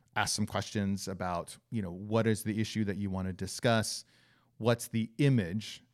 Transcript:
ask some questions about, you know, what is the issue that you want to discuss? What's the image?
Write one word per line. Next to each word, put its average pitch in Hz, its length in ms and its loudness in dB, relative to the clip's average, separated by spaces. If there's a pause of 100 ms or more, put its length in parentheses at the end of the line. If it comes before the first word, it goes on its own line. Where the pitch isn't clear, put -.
(160)
ask 104 180 2
some 104 120 0
questions 98 600 -2
about, 90 500 -4 (140)
you 110 120 -2
know, 87 100 -6
what 104 340 0
is 110 160 2
the 110 180 -2
issue 110 240 0
that 98 120 -2
you 101 120 -2
want 95 200 -2
to 92 40 -2
discuss? 107 720 0 (540)
What's 117 300 2
the 113 300 -2
image? 107 760 2